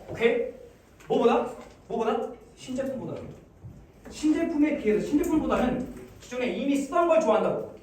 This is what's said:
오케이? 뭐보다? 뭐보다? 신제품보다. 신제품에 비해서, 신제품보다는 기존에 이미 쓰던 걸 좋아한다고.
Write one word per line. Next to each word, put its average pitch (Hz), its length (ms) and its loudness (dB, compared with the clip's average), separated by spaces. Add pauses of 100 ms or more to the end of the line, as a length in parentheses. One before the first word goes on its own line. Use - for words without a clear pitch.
오케이? - 460 0 (560)
뭐보다? 147 400 2 (400)
뭐보다? 226 420 -2 (240)
신제품보다. 262 680 -8 (880)
신제품에 302 680 2
비해서, 208 280 2
신제품보다는 - 880 0 (280)
기존에 247 260 -6
이미 262 300 0
쓰던 339 320 2
걸 320 100 6
좋아한다고. - 640 0